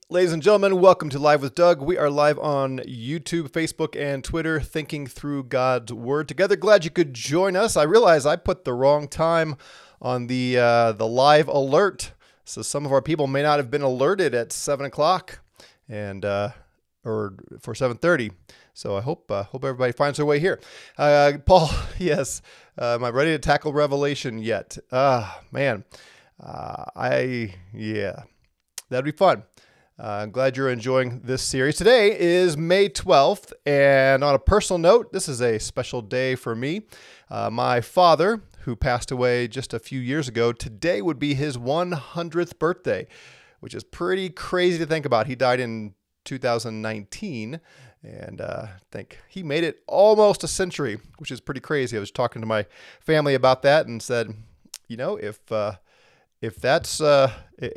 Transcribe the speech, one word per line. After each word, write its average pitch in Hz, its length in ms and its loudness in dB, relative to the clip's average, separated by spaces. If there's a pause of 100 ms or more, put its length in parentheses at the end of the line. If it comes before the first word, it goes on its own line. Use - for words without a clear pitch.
ladies 175 240 2
and 165 80 -4
gentlemen. 196 400 4
Welcome 175 300 6
to 139 80 -6
Live 147 240 4
with 135 140 -6
Doug. 175 260 4
We 170 160 -2
are 151 100 2
live 147 300 2
on 135 480 -2
YouTube, 143 600 -8
Facebook, 160 520 -6
and 139 220 -4
Twitter, 160 380 -4
thinking 143 480 -8
through 143 360 -8
God's 127 480 -2
Word 131 360 -4
together. 190 260 2
Glad 196 300 4
you 160 80 -6
could 156 200 0
join 165 440 -2
us. 214 200 0
I 156 60 4
realize 170 420 6
I 151 120 2
put - 280 -4
the 127 80 -4
wrong 139 360 2
time 160 480 0 (440)
on 123 280 -4
the, 127 300 0
uh, 117 340 4
the 110 160 -2
live 143 400 6
alert, 143 640 0 (320)
so - 180 -12
some 147 240 -6
of 131 60 -2
our 135 100 4
people 151 240 -2
may 135 160 -2
not 147 160 2
have 131 100 -4
been 143 140 -4
alerted 139 500 0
at 120 200 -4
seven 139 340 -6
o'clock 160 540 -2 (480)
and, 101 360 -10
uh, 101 260 -2 (540)
or 107 300 -6 (240)
for 117 160 -14
seven 120 220 -4
thirty. 147 340 0 (440)
So 101 220 -6
I 98 40 -4
hope, 139 280 -8
uh, 101 140 -4
hope 127 220 -12
everybody 127 260 -2
finds 143 280 -2
their 147 80 0
way 147 120 2
here. 170 220 -2 (360)
Uh, 147 360 6 (120)
Paul, 165 240 6 (160)
<laughs> - 140 -10
yes, 151 440 -4 (360)
uh, 120 160 0
am 117 80 -2
I 123 80 -2
ready 143 220 2
to 147 80 -2
tackle 147 320 0
Revelation 143 680 -2
yet? 110 400 -6 (140)
Ah, 127 480 0 (100)
man. 127 320 -2 (580)
Uh, - 440 -14 (100)
I, 127 600 -4 (200)
yeah, 107 480 -8 (680)
that'd 127 160 -4
be 147 80 -6
fun. 143 320 2 (580)
Uh, 104 200 -6
I'm 107 80 -8
glad 127 260 0
you're 135 140 -2
enjoying 123 520 -4
this 127 200 -4
series. 135 340 -2
Today 214 420 4
is 175 380 2
May 180 320 2
twelfth, 180 640 2 (140)
and 139 580 4
on 143 100 2
a 135 40 2
personal 190 400 2
note, 196 340 4
this 190 160 -6
is 123 140 -4
a 117 160 0
special - 420 -8
day 127 340 -4
for 117 220 -6
me. 151 260 -6 (460)
Uh, 107 220 -6
my 120 320 0
father, 180 600 4 (180)
who 123 140 -8
passed 123 360 -2
away 123 360 0
just 120 280 -10
a 117 40 -6
few 135 220 -10
years 135 260 -4
ago, 117 260 0
today 135 500 -4
would 160 160 -4
be 143 160 -2
his 135 240 -4
one 160 340 -4
hundredth 170 680 -6
birthday, 156 480 -4 (540)
which - 140 -18
is 107 100 -12
pretty 185 460 -4
crazy 180 480 -2
to 165 80 -4
think 156 180 -4
about. 117 220 0
He 123 100 -8
died 127 240 0
in 113 340 -8 (300)
two 139 140 -10
thousand 117 420 -4
nineteen, 110 800 -10 (420)
and, - 380 -16
uh, - 260 -10
I 95 140 -20 (100)
think - 280 -16 (100)
he 190 160 -14
made 151 180 -2
it 160 240 -6
almost 208 560 4
a 160 60 -8
century, 143 500 -4 (200)
which 151 120 -14
is 123 100 -12
pretty 131 200 -10
crazy. 123 380 -4
I - 20 -4
was 101 100 -10
talking 120 300 -4
to 110 80 -8
my 107 180 0 (320)
family 151 360 0
about 131 280 4
that 143 240 4
and 113 160 -10
said, 117 320 -4 (540)
"You 117 80 -12
know, 160 200 -6
if, - 360 -12
uh, 104 220 -4 (680)
if 113 180 -8
that's, 151 440 -2
uh, 139 280 4 (300)
i-, 131 160 -8